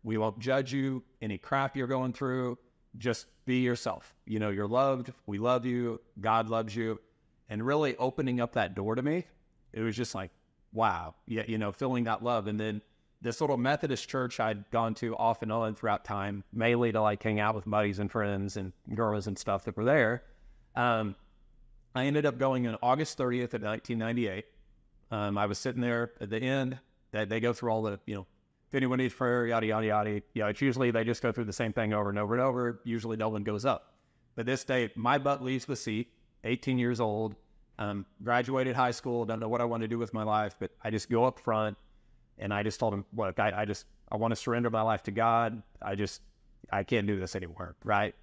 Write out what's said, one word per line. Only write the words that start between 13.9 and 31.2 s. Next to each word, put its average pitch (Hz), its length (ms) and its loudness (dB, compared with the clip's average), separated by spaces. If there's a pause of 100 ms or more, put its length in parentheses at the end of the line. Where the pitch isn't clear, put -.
church 127 320 -4
I'd 107 300 -2
gone 113 240 0
to 113 220 -4
off 113 260 2
and 107 100 -2
on 113 220 0
throughout 104 300 0
time, 98 480 -4
mainly 117 400 4
to, 110 80 2
like, 107 220 4
hang 107 180 2
out 110 140 2
with 104 140 -6
buddies 104 300 2
and 101 120 0
friends 101 460 -2
and 95 160 -6 (220)
girls 107 320 0
and 98 120 -4
stuff - 260 -2
that 101 120 -6
were 107 80 -2
there. 123 400 4 (500)
Um, 113 400 2 (800)
I 131 120 0
ended 147 200 2
up 123 120 0
going 127 280 2
on 110 160 -4
August 135 360 2
thirtieth 123 340 0
of 110 100 -4
nineteen 110 360 -4
ninety-eight. 113 480 -2 (640)
Um, 104 260 -2
I 101 80 2
was 104 140 -2
sitting 127 240 -2
there 120 380 0
at 101 100 -8
the 110 80 -2
end. 131 400 -2 (320)
They, 107 160 -2
they 113 120 -2
go 117 140 2
through 117 180 -2
all 110 120 0
the, 101 240 -4
you 107 80 -6
know, 95 120 -8 (420)
"If - 60 -12
anyone 127 220 2
needs 127 160 2
prayer, 123 340 2
yada, 113 200 2
yada, 110 200 2
yada." 107 240 2 (220)
You 113 100 -2
know, 104 40 2
it's 107 160 0
usually 127 280 4
they 113 140 2
just 117 180 -2